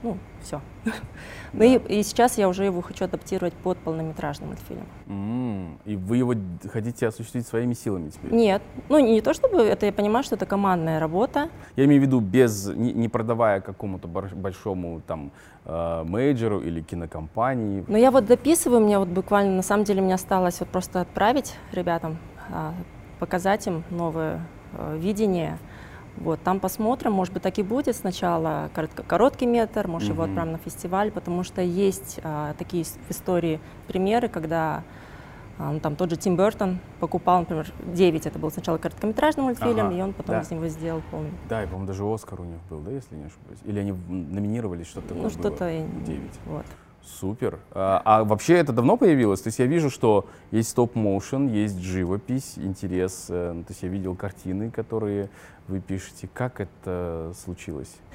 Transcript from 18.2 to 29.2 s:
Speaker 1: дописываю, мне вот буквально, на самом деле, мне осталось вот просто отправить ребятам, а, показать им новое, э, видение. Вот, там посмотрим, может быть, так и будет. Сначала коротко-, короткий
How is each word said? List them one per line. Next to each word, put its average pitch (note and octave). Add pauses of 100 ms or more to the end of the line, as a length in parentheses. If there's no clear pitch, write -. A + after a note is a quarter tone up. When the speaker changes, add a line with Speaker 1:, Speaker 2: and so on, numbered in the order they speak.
Speaker 1:
дописываю, B3
мне G#3
вот G3
буквально, G3
на F#3
самом G#3
деле, G3
мне F#3
осталось F#3
вот -
просто F#3
отправить A3+ (180)
ребятам, E3+ (320)
а, D#3+ (460)
показать F#3+
им E3
новое, E3 (320)
э, -
видение. F3+ (600)
Вот, E3
там F#3+
посмотрим, A3
может F#3
быть, F3+
так F#3+
и G#3+
будет. A#3+
Сначала D#3+
коротко-, D#3+
короткий A#3+